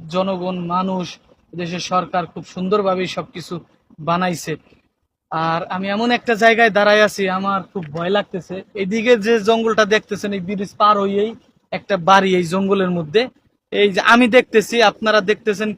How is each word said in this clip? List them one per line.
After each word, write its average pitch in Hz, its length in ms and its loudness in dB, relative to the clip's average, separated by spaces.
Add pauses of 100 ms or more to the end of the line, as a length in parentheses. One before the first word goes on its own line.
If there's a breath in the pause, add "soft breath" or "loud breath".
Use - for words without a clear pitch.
জনগণ, 185 480 -4 (100)
মানুষ, 185 400 -4 (460)
দেশের 170 380 -8
সরকার 180 360 -2
খুব 165 200 -14
সুন্দরভাবেই 185 720 -2
সবকিছু 175 380 -10 (540)
বানাইছে। 175 440 -2 (760)
আর 165 300 -2 (140)
আমি 190 140 -6
এমন 214 200 -2 (100)
একটা 233 160 -2
জায়গায় 226 420 4
দাঁড়ায় 208 320 4
আছি, 196 200 -6
আমার 190 320 -2 (120)
খুব 185 120 -8 (100)
ভয় 170 220 -4
লাগতেছে। 190 400 -6 (180)
এদিকে 214 380 0 (140)
যে 233 80 4 (140)
জঙ্গলটা 226 360 2
দেখতেছেন, 208 480 -2
এই 196 140 -6
ব্রিজ 196 340 -6
পার 208 220 6
হইয়েই 202 280 -2 (420)
একটা 190 240 -4 (120)
বাড়ি 196 300 6
এই 175 140 -2
জঙ্গলের 190 380 0
মধ্যে। 170 320 -2 (500)
এই 208 220 4
যে 196 60 -2
আমি 240 260 6 (100)
দেখতেছি, 226 460 2
আপনারা 214 380 2 (100)
দেখতেছেন 214 480 -2